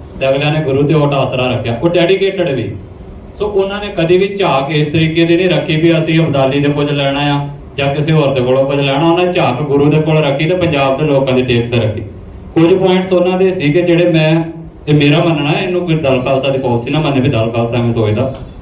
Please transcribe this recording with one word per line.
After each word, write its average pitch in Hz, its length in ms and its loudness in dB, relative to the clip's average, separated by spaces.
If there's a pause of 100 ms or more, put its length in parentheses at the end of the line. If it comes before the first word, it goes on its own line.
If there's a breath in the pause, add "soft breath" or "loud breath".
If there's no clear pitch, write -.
(200)
ਤੇ 135 100 0
ਅਗਲਿਆਂ 147 220 0
ਨੇ 156 80 0
ਗੁਰੂ 135 240 0
ਤੇ 151 100 2
ਓਟ 143 200 2
ਆਸਰਾ 127 380 -2
ਰੱਖਿਆ, 117 320 -4
ਉਹ 170 60 0
ਡੈਡੀਕੇਟਿਡ 180 600 0
ਵੀ। 127 200 -4 (720)
ਸੋ 202 60 -2
ਉਹਨਾਂ 196 340 -2
ਨੇ 202 180 -8
ਕਦੀ 175 200 2
ਵੀ 196 100 2 (100)
ਝਾਕ 170 340 0
ਇਸ 151 160 0
ਤਰੀਕੇ 160 380 0
ਦੀ 170 100 4
ਨਹੀਂ 180 140 2
ਰੱਖੀ 156 260 0
ਵੀ 165 220 2
ਅਸੀਂ 160 220 0
ਅਬਦਾਲੀ 139 400 2
ਦੇ 143 100 2
ਕੁਝ 143 220 0
ਲੈਣਾ 139 280 -2 (160)
ਆ 143 120 -4 (300)
ਜਾਂ 139 180 -2
ਕਿਸੇ 151 160 0
ਹੋਰ 143 220 2
ਦੇ 123 80 0
ਕੋਲੋਂ 131 240 2
ਕੁਝ 143 140 0
ਲੈਣਾ। 143 320 2
ਉਹਨਾਂ 180 140 2
ਨੇ 180 80 0
ਝਾਕ 147 280 0
ਗੁਰੂ 143 300 2
ਦੇ 156 100 4
ਕੋਲ 156 160 0
ਰੱਖੀ 151 320 0
ਤੇ 180 60 0
ਪੰਜਾਬ 143 440 0
ਦੇ 151 60 0
ਲੋਕਾਂ 135 280 2
ਦੀ 127 80 2
ਟੇਕ 120 300 0
ਤੇ 120 80 0
ਰੱਖੀ। 107 220 -2 (520)
ਕੁਝ 170 200 4
ਪੁਆਇੰਟਸ 185 400 2
ਉਹਨਾਂ 180 240 2
ਦੇ 190 140 2
ਸੀਗੇ 147 300 0
ਜਿਹੜੇ 175 300 2
ਮੈਂ, 160 320 2 (440)
ਇਹ 151 60 2
ਮੇਰਾ 147 300 4
ਮੰਨਣਾ 151 280 0
ਹੈ, 196 100 -2
ਇਹਨੂੰ 180 240 -2
ਕੋਈ 160 100 0
ਦਲ 131 260 0
ਖਾਲਸਾ 135 280 0
ਦੀ 131 100 0
ਪਾਲਿਸੀ 123 320 -2
ਨਾ 151 80 0
ਮੰਨੇ 143 220 0
ਵੀ 117 80 2
ਦਲ 113 200 0
ਖਾਲਸਾ 117 280 -2
ਐਵੇਂ 117 160 0
ਸੋਚਦਾ, 107 400 -2 (280)